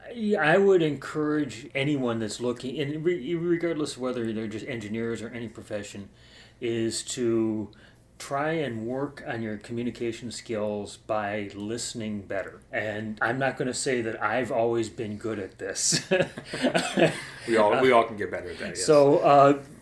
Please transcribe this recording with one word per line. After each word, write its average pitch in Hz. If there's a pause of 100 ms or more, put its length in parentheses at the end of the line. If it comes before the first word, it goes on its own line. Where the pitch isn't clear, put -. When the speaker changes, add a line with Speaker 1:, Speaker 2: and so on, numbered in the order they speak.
Speaker 1:
I, 208
I 156
would 196
encourage 151
anyone 135
that's 110
looking, 120
and 151
re-, 170
regardless 165
of 123
whether 120
they're 110
just 107
engineers 113
or 113
any 117
profession, 101 (500)
is 113
to 110 (500)
try 143
and 123
work 135
on 120
your 107
communication 117
skills 104
by 104
listening 107
better. 95 (100)
And 107
I'm 123
not 131
gonna 131
say 123
that 113
I've 110
always 117
been 104
good 107
at 95
this. 98
<laughs> - (360)
Speaker 2:
We 113
all, 107
we 131
all 113
can 110
get 95
better 87
at -
that, 95
yes. -
Speaker 1:
So, 147
uh, 143 (180)